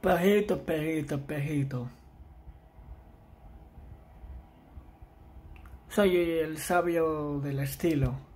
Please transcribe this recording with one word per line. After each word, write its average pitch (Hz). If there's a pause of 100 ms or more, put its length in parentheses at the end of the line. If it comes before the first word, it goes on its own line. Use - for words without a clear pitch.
Pejito, 185
pejito, 156
pejito. 139 (4000)
Soy 196
el 165
sabio 160
del 139
estilo. 135 (220)